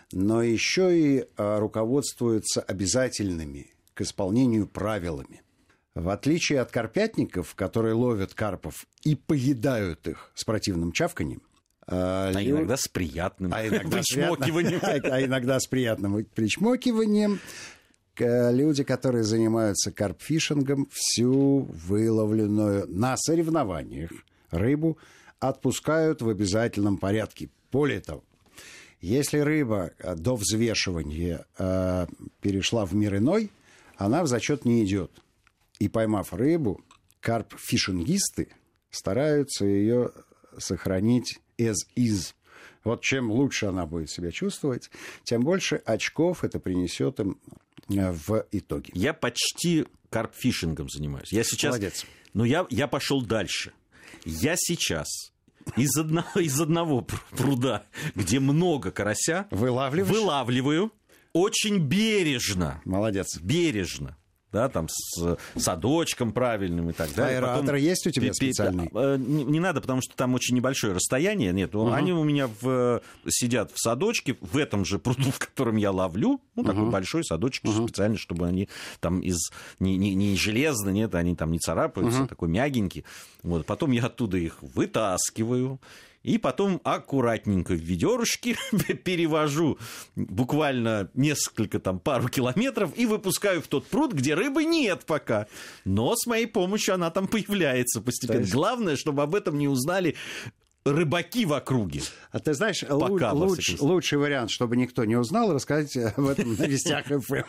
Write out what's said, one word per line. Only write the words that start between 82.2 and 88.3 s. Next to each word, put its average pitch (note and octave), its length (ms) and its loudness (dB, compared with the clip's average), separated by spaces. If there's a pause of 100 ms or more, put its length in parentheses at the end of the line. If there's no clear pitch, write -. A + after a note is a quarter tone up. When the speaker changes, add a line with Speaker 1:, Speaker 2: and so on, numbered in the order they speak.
Speaker 2:
такой - 180 -4
мягенький. G#2 560 0 (400)
Вот, E2 220 -2
потом C3 260 0
я A#2+ 140 2
оттуда G#2+ 320 -2
их E2 240 -2
вытаскиваю. A2+ 1200 -2 (420)
И G#3+ 160 0
потом F#3+ 440 0
аккуратненько A#2 920 0
в E2+ 60 0
ведерышке F#3+ 760 0 (160)